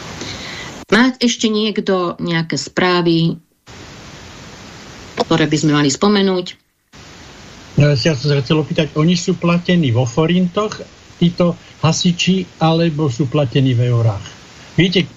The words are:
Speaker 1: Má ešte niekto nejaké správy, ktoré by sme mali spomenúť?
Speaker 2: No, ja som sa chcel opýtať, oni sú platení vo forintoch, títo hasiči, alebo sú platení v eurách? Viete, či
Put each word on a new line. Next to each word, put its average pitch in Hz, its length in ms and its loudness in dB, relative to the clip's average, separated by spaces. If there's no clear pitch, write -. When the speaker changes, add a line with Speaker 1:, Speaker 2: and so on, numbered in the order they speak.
Speaker 1:
Má 247 240 4
ešte 233 320 0
niekto 202 720 -2
nejaké 165 400 -2
správy, 170 800 0
ktoré 160 320 2
by 156 80 2
sme 151 160 2
mali 147 160 4
spomenúť? 196 560 2
Speaker 2:
No, 147 160 4
ja 156 200 0
som 143 160 -2
sa 143 120 2
chcel 156 160 0
opýtať, 156 400 -2
oni 170 200 2
sú 175 200 -2
platení 175 560 0
vo 120 160 0
forintoch, 180 720 0
títo 175 320 2
hasiči, 175 640 0
alebo 160 560 0
sú 143 160 -2
platení 135 480 2
v 123 160 2
eurách? 113 320 0
Viete, 175 320 2
či - 120 -14